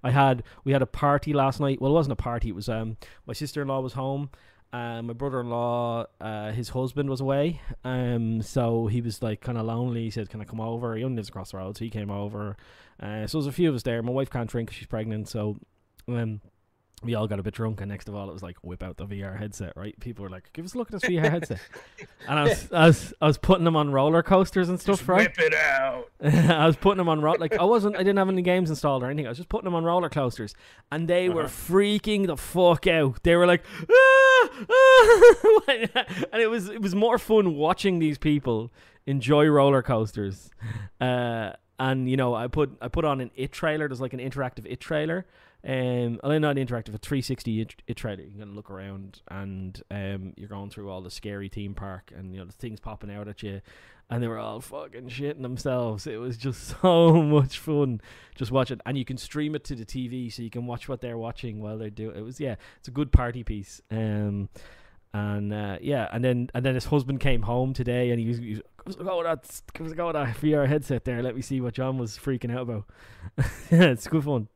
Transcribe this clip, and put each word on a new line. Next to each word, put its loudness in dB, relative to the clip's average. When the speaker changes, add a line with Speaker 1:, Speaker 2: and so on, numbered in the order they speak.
Speaker 1:
I -2
had, 4
we 0
had 2
a 0
party 0
last 0
night. -2
Well, 2
it 4
wasn't 2
a -8
party. -4
It -8
was, -8
um, -6
my -10
sister-in-law -6
was -8
home. -6
Uh, -8
my -8
brother-in-law, -4
uh, -8
his -6
husband -4
was -4
away. 0
Um, -2
so -2
he -2
was, -8
like, -6
kinda -6
lonely. -4
He -6
said, -8
"Can -14
I -12
come -12
over?" -6
He -6
only -4
lives -10
across -14
the -12
road, -10
so -8
he -8
came -8
over. -8
Uh, -8
so -4
there -4
was -4
a -6
few 2
of 0
us -8
there. -4
My -6
wife -4
can't -6
drink -6
'cause -18
she's -18
pregnant, -6
so, -4
um, -4
we -4
all -2
got -4
a -6
bit -6
drunk, -6
and -8
next -12
of -12
all, -8
it -12
was -12
like, -14
"Whip -12
out -12
the -10
V -10
R -10
headset," -10
right? -12
People -12
were -12
like, -18
"Give -12
us -16
a -6
look -6
at -12
this -4
V 0
R 4
headset." -4
Speaker 2:
<laughs> -20
Speaker 1:
And 0
I 2
was, 0
I 8
was, 6
I 2
was 2
putting 4
them 4
on 0
roller 4
coasters 2
and -4
stuff, 0
Speaker 2:
Just -8
Speaker 1:
right? 4
Speaker 2:
whip -8
it 2
out. 0
Speaker 1:
<laughs> -20
I 4
was 6
putting 2
them 0
on 2
ro-, 2
like, -2
I 0
wasn't, 2
I -6
didn't 2
have 2
any 0
games 2
installed 0
or -4
anything. -4
I -8
was -8
just -16
putting -4
them -2
on -2
roller 2
coasters, -4
and -2
they 4
were 0
Speaker 2:
Uh-huh. -6
Speaker 1:
freaking 4
the -2
fuck 4
out. 2
They 6
were 8
like, 6
"Ah, 10
ah." 10
<laughs> -2
And 2
it 4
was, -2
it -10
was -2
more 4
fun 4
watching 0
these 0
people 0
enjoy 4
roller 6
coasters. -2
Uh, -2
and, 0
you 2
know, 0
I -4
put, -2
I -8
put -2
on 0
an -10
It -6
trailer. -4
There's, -8
like, -8
an -8
interactive -6
It -10
trailer. -4
Um, -2
well, 0
not 0
interactive, -6
a -8
three -4
sixty -4
It, -8
It -6
trailer. -10
You -20
can -16
look -16
around, -14
and, -12
um, -8
you're -18
going -14
through -14
all -10
the -14
scary -10
theme -10
park, -12
and, -14
you -14
know, -14
the -20
things -14
popping -14
out -12
at -16
you, -10
and -4
they -4
were -8
all -10
fucking -16
shitting -8
themselves. -4
It -10
was -6
just -8
<laughs> -12
so 8
much 4
fun 0
just -6
watch 2
it, -8
and -4
you -4
can -8
stream -6
it -8
to -8
the -12
T -8
V, -8
so -12
you -10
can -8
watch -10
what -8
they're -10
watching -10
while -10
they're -10
doing -10
it. -12
Was, -14
yeah, -6
it's -20
a -16
good -4
party 2
piece. -10
Um, -4
and, -6
uh, -8
yeah, -4
and -4
then, 0
and -4
then 0
his -6
husband -2
came 2
home -2
today, -2
and -2
he -2
was, -4
he -10
was, -8
"Give -12
us -16
a -10
go -4
with -2
that, -6
give -12
us -10
a -12
go -4
with -4
that -2
V 2
R 4
headset -2
there. -4
Let -4
me -8
see -6
what -6
John -4
was -6
freaking -4
out -6
about." -8
<laughs> 0
Yeah, 8
it's 2
good 0
fun. -2